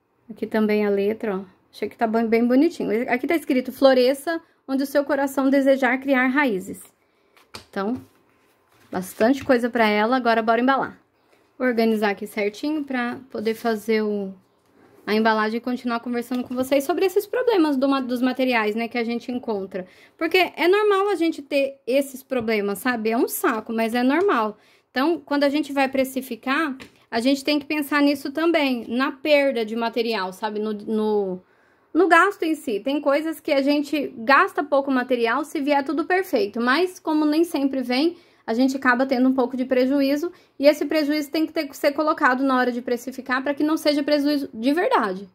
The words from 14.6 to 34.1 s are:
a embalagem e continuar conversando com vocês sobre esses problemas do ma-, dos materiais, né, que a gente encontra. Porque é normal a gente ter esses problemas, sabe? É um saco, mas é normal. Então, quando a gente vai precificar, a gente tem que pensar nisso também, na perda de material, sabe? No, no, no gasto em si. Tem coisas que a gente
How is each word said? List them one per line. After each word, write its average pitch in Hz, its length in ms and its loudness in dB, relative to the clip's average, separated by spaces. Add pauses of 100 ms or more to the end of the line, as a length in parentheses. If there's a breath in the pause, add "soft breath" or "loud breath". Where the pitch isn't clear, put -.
a 208 80 -2
embalagem 220 440 2
e 233 40 -6
continuar 247 380 -4
conversando 240 420 -6
com 247 140 -8
vocês 269 300 0
sobre 349 200 0
esses 392 220 0
problemas 403 480 2
do 269 140 2
ma-, 269 100 2
dos 247 220 -4
materiais, 247 540 0
né, 233 120 -4
que 233 100 -6
a 240 60 -2
gente 233 260 -6
encontra. 196 560 -6 (320 soft breath)
Porque 339 380 0
é 330 140 0
normal 403 400 2
a 403 60 -2
gente 320 260 -2
ter 277 440 -2
esses 269 380 -2
problemas, 214 560 -2
sabe? 233 300 -2
É 226 80 0
um 330 100 0
saco, 233 460 -4
mas 226 200 -2
é 247 80 0
normal. 262 560 0 (320 soft breath)
Então, 302 300 0
quando 285 240 -2
a 285 60 4
gente 294 240 -2
vai 269 160 0
precificar, 262 880 -4 (340 loud breath)
a 233 80 -2
gente 269 240 0
tem 294 160 0
que 294 60 -10
pensar 294 360 0
nisso 285 300 0
também, 294 560 0
na 262 240 -2
perda 277 540 2
de 214 100 -6
material, 226 560 -2
sabe? 214 280 -6
No, 214 120 -4
no, 208 680 -2 (520 soft breath)
no 339 140 4
gasto 349 360 4
em 320 120 -2
si. 220 240 -6
Tem 269 220 -4
coisas 302 400 -2
que 320 100 -4
a 277 100 2
gente 285 540 0